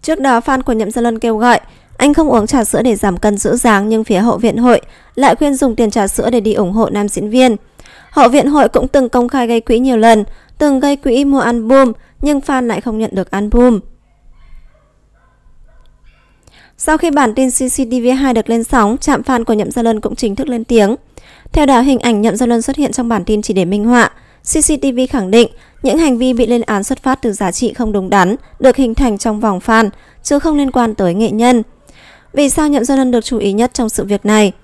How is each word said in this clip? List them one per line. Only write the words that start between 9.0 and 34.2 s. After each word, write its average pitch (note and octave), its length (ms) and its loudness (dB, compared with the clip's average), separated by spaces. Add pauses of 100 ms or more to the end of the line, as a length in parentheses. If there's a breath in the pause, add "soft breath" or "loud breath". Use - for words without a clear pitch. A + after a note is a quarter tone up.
công A#3+ 200 0
khai B3 180 -2
gây A#3 140 0
quỹ A#3 180 0
nhiều B3+ 180 0
lần, A3 260 4 (340 soft breath)
từng C#4+ 220 2
gây C#4+ 160 0
quỹ C#4 300 0
mua C#4 140 2
album, A#3+ 520 2 (300 soft breath)
nhưng C#4+ 180 0
fan C4 280 -2
lại G#3 140 -4
không A3 180 -6
nhận A3 140 -4
được F#3 180 -4
album. G#3+ 480 2 (3000 soft breath)
Sau D#4 200 0
khi E4 140 0
bản C4 240 0
tin C4 160 0
C - 20 -6
C B3+ 240 -4
T A#3+ 160 -2 (100)
V A#3+ 40 2 (120)
hai C4 140 0
được A3+ 160 -2
lên A#3 140 0
sóng, A3+ 340 0
trạm C#4 240 -2
fan B3 220 -2
của A3+ 100 -2
Nhậm G#3+ 180 -2
Gia B3 100 -4
Luân A3 200 0
cũng A3 140 -6
chính G#3+ 200 -4
thức C4+ 120 -6
lên A#3+ 160 -6
tiếng. A3 320 2 (560 soft breath)
Theo D4+ 140 2
đó, C4 160 4
hình C4 180 2
ảnh A3+ 220 0
Nhậm A3 140 0
Gia B3 100 -2
Luân A#3 160 0
xuất C4+ 140 -4
hiện C#4 160 -2
trong A#3+ 180 -4
bản G#3 160 -2
tin G#3+ 160 -2
chỉ G#3 120 -6
để F3+ 120 0
minh G3+ 200 -2
họa. A#3+ 260 2 (320 soft breath)
C - 80 -8
C D4+ 300 0
T - 40 -4 (100)
V A#3+ 40 -4 (100)
khẳng G3 220 -2
định A3+ 180 4 (340 soft breath)
những D4 140 0
hành D4 200 2
vi B3+ 160 0
bị A#3 120 0
lên A#3 160 0
án G#3 220 -2
xuất - 200 -8
phát C4+ 180 -2
từ A3 120 -2
giá F#3+ 180 -4
trị G#3+ 220 -4
không A3 180 -4
đúng F#3+ 180 -4
đắn, G3 260 2 (240 soft breath)
được B3+ 160 4
hình A#3 200 0
thành A#3 220 0
trong G#3 220 -4
vòng G3+ 260 -2
fan, A3+ 240 2 (340 soft breath)
chứ C#4+ 160 0
không D4+ 180 -2
liên C#4 140 0
quan A#3 240 -2
tới F3+ 180 0
nghệ G#3 180 0
nhân. A#3 320 2 (720 soft breath)
Vì C#4 160 2
sao D4+ 180 0
Nhậm C#4+ 160 0
Gia C4+ 120 0
Luân C4 160 2
được A#3 140 -2
chú A#3+ 120 -4
ý G3+ 160 -2
nhất A3+ 200 0
trong A3+ 160 -2
sự F#3+ 160 -6
việc G3+ 200 -4